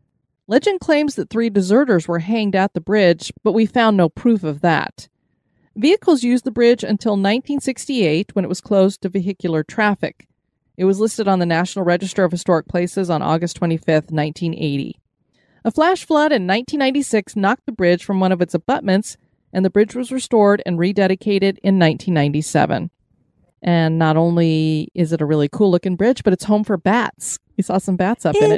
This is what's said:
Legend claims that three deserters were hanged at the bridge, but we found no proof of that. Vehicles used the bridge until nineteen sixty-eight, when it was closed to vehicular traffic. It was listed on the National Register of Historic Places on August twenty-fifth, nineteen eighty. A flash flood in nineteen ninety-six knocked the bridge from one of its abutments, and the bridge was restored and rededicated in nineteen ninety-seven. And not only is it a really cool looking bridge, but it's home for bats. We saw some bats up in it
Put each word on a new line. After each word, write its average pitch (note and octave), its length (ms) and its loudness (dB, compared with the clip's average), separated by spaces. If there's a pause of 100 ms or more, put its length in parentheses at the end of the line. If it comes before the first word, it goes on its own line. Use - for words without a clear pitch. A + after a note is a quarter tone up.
(480)
Legend F4+ 320 0
claims D4+ 360 0
that - 140 -8
three A#3 200 -2
deserters G3+ 580 2
were E3+ 120 -2
hanged G3+ 360 -2
at F#3+ 180 0
the F3 60 -6
bridge, F#3 540 0 (100)
but - 80 2
we A3 140 2
found A3 320 2
no F3 100 4
proof G#3 380 0
of D3 160 -6
that. - 480 -2 (680)
Vehicles D4+ 480 2
used A#3+ 220 0
the B3+ 60 -4
bridge A#3+ 340 2
until G#3 320 -2
nineteen A#3 420 -2
sixty-eight, F#3+ 720 -2
when F#3 120 -2
it A2 40 -8
was F3+ 120 -6
closed G3 400 0
to F#3+ 80 -6
vehicular F3 540 -4
traffic. - 640 -4 (500)
It F#3 80 -2
was F#3+ 140 2
listed G#3+ 280 -2
on F#3+ 120 2
the F3 60 0
National F3 380 -2
Register F3 400 0
of E3 80 2
Historic F3 360 -2
Places F3+ 420 -4
on D#3+ 120 -2
August E3 360 -2
twenty-fifth, D#3+ 540 0
nineteen D#3 420 -4
eighty. - 480 -6 (640)
A A#3 60 0
flash F4 340 0
flood D4+ 260 2
in G#3 140 0
nineteen A#3 340 -2
ninety-six C4 560 -2
knocked G3+ 300 0
the B3+ 60 -8
bridge F3 320 0
from G3 160 -2
one F#3 120 2
of F3+ 100 0
its F3 120 -2
abutments, G3 640 -2 (360)
and F#3 120 0
the F#3 40 0
bridge G#3 260 2
was B3 160 -6
restored G#3 540 2
and E3+ 140 -4
rededicated F#3+ 840 0
in G3 160 2
nineteen E3+ 360 2
ninety-seven. D3 760 0 (760)
And E3 360 2
not D#3 180 2
only D#3+ 800 2
is E3 180 0
it D#3+ 80 -4
a D3+ 40 0
really D3 220 0
cool G3+ 220 0
looking F3+ 260 0
bridge, A#3 280 0
but F#3 100 2
it's - 120 -4
home G#3 180 0
for G3+ 140 -2
bats. - 600 -2 (200)
We F#3+ 60 -2
saw - 140 -2
some F#3 180 -2
bats G3 300 -2
up D#3 100 2
in G#4+ 160 4
it G#4 60 2